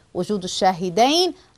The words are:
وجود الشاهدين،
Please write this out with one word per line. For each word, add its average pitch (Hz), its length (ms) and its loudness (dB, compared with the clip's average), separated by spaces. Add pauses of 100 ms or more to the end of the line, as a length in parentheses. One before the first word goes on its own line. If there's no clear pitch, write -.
(140)
وجود 180 300 -4
الشاهدين، 202 920 0 (240)